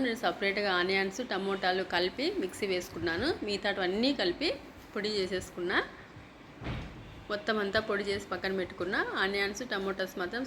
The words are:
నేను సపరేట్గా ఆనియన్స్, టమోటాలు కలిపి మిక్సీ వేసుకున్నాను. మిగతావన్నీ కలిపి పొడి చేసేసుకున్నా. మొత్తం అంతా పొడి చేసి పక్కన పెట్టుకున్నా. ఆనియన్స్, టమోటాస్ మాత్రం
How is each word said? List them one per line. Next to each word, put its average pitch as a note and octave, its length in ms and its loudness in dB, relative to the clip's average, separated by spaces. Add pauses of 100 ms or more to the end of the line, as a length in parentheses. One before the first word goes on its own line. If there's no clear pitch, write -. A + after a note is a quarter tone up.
నేను A3+ 220 0
సపరేట్గా G3 440 2 (120)
ఆనియన్స్, F#3+ 380 2 (120)
టమోటాలు F#3+ 500 2 (140)
కలిపి F#3 300 2 (160)
మిక్సీ F#3+ 320 -4
వేసుకున్నాను. F3 540 0 (180)
మిగతావన్నీ G3+ 680 2 (100)
కలిపి F#3 260 2 (460)
పొడి G#3 240 -2
చేసేసుకున్నా. F#3 600 0 (1500)
మొత్తం G#3 320 2
అంతా G3 260 2
పొడి G3+ 200 2
చేసి G3 240 0
పక్కన F#3+ 280 0
పెట్టుకున్నా. F3+ 380 -2 (260)
ఆనియన్స్, G3+ 380 0 (100)
టమోటాస్ F#3+ 500 -2
మాత్రం A3+ 240 -2